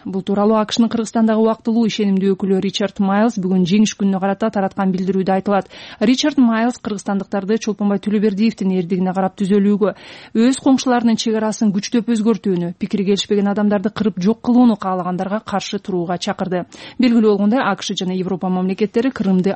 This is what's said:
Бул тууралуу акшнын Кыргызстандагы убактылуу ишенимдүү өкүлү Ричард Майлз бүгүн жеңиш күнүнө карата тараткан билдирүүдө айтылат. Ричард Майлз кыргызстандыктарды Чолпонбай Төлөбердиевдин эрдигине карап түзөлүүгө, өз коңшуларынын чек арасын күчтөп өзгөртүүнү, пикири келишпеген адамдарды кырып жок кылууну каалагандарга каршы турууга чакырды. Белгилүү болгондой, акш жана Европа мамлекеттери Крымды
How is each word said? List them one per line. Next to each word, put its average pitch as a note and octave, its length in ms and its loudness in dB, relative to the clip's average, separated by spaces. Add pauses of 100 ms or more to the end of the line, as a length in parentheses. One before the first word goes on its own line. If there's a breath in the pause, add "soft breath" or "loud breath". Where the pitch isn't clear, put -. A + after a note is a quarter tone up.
Бул F#3+ 180 -6
тууралуу G3+ 380 0
акшнын A3 280 0
Кыргызстандагы A3 540 0
убактылуу A3+ 480 0
ишенимдүү G3 460 0
өкүлү F#3+ 260 0
Ричард G3 400 -4
Майлз G#3 320 2
бүгүн F#3 320 0
жеңиш G3+ 320 2
күнүнө G3 240 0
карата G3 240 -2
тараткан F#3+ 480 -2
билдирүүдө F#3+ 380 0
айтылат. F#3+ 340 0 (320 loud breath)
Ричард C4 400 0
Майлз A#3 400 2
кыргызстандыктарды G3+ 800 -4
Чолпонбай G3+ 400 -2
Төлөбердиевдин G3 800 0
эрдигине F#3 320 -2
карап F#3+ 320 -2
түзөлүүгө, G3+ 520 2 (440 loud breath)
өз B3 240 2
коңшуларынын A#3+ 560 2
чек A3 160 -2
арасын G#3+ 400 0
күчтөп A#3 400 -2
өзгөртүүнү, G3 640 0
пикири G3+ 320 -2
келишпеген G3+ 400 0
адамдарды G#3 400 0
кырып G3+ 320 -2
жок A3 240 0
кылууну A#3+ 300 4
каалагандарга F#3 640 -4
каршы G3+ 380 -4
турууга F3+ 380 -4
чакырды. F#3 500 -4 (320 loud breath)
Белгилүү A3+ 340 4
болгондой, G#3 240 2
акш G3+ 400 -2
жана F#3 160 -4
Европа F#3 340 -4
мамлекеттери F#3+ 600 -2
Крымды F#3+ 460 0